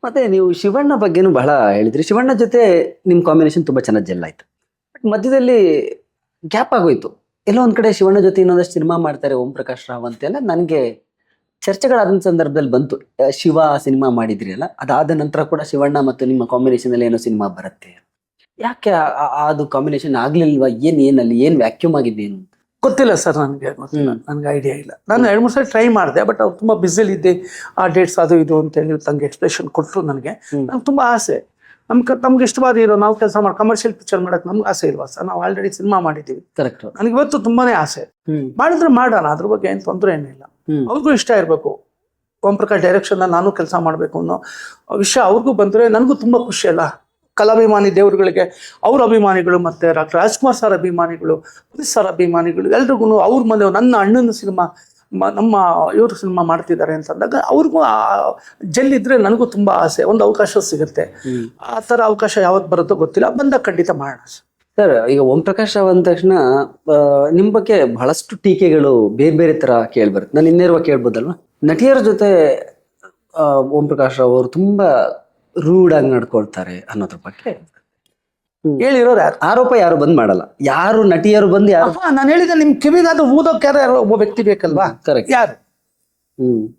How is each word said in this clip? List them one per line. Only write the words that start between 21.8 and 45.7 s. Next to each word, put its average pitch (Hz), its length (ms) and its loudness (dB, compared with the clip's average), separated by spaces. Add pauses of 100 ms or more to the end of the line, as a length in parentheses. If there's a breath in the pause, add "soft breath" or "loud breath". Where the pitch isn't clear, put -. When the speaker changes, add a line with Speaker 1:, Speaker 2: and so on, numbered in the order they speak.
Speaker 1:
ಆಗಿದ್ದೇನು 107 400 -4
ಅಂತ? 92 160 -20 (320)
Speaker 2:
ಗೊತ್ತಿಲ್ಲ 262 300 2
ಸರ್, 156 240 -2
ನನ್ಗೆ 139 380 -6
ಗೊತ್ತಿಲ್ಲ. 143 360 -4
Speaker 1:
ಹ್ಮ್. 113 80 -8 (100)
Speaker 2:
ನನ್ಗೆ 147 180 -8
ಐಡಿಯಾ 139 280 -4
ಇಲ್ಲ. 147 160 -18 (180)
ನಾನು 226 120 2
Speaker 1:
ಹ್ಮ್. 233 80 2
Speaker 2:
ಎರಡ್ 208 120 2
ಮೂರ್ 240 100 0
ಸಲ 277 100 -2
ಟ್ರೈ 240 260 0
ಮಾಡ್ದೆ, 185 320 0
but 226 220 -2
ಅವ್ರು 196 160 -2
ತುಂಬಾ 220 180 0
ಬ್ಯುಸಿಲಿದ್ದೆ, 180 680 0 (360 loud breath)
ಆ 185 100 0
ಡೇಟ್ಸ್ 180 320 0
ಅದು 170 180 4
ಇದು 160 220 2
ಅಂತ 156 180 -4
ಹೇಳಿ 156 280 -4
ತಂಗೆ 147 200 -4
ಎಕ್ಸ್‌ಪ್ಲನೇಷನ್ - 440 -6
ಕೊಟ್ರು 165 320 -6
ನನಗೆ. 143 280 -8
Speaker 1:
ಹ್ಮ್. 143 380 -8
Speaker 2:
ನಂಗೆ 254 180 -6
ತುಂಬಾ 269 280 0
ಆಸೆ, 214 340 -4 (420 soft breath)
ನಮ್ಗೆ, 247 320 0
ನಮ್ಗೆ 262 220 2
ಇಷ್ಟವಾದ 254 340 0
ಹೀರೋ 214 180 4
ನಾವು 208 200 2
ಕೆಲಸ 208 220 -2
ಮಾಡಿ 202 200 -2
ಕಮರ್ಷಿಯಲ್ 220 360 -2
ಪಿಕ್ಚರ್ - 260 -6
ಮಾಡಕ್ 180 280 -4
ನಮ್ಗೆ 202 220 -4
ಆಸೆ 180 180 -4
ಇಲ್ವಾ 143 180 -6
ಸರ್? 156 200 -12
ನಾವು 180 200 -6
already 196 280 -6
ಸಿನಿಮಾ 196 260 -2
ಮಾಡಿದ್ದೀವಿ. 151 480 -8 (100)
Speaker 1:
ಕರೆಕ್ಟ್. 131 280 -6
Speaker 2:
ನನಗೆ 220 260 -4
ಇವತ್ತು 285 280 0
ತುಂಬಾನೇ 233 320 0
ಆಸೆ. 151 300 -4
Speaker 1:
ಹ್ಮ್. 147 560 -8
Speaker 2:
ಮಾಡಿದ್ರೆ 320 320 0
ಮಾಡೋಣ, 240 380 2
ಅದ್ರ 156 180 -4
ಬಗ್ಗೆ 208 220 -2
ಏನ್ 190 140 -4
ತೊಂದ್ರೆ 190 320 -2
ಏನಿಲ್ಲ. 139 300 -10 (260)
Speaker 1:
ಹ್ಮ್. 143 200 -2
Speaker 2:
ಅವ್ರಿಗೂ 277 220 -2
ಇಷ್ಟ - 180 -2
ಇರ್ಬೇಕು, 165 540 -2 (600)
ಓಂ 202 140 0
ಪ್ರಕಾಶ್ 202 240 -2
ಡೈರೆಕ್ಷನ್ 185 360 0
ನಾನು 185 340 0
ಕೆಲಸ 180 240 -6
ಮಾಡ್ಬೇಕು 165 440 -4
ಅನ್ನೋ 170 240 -6 (540 loud breath)
ವಿಷಯ 202 240 0
ಅವ್ರಿಗೂ 226 320 2
ಬಂದ್ರೆ 208 360 2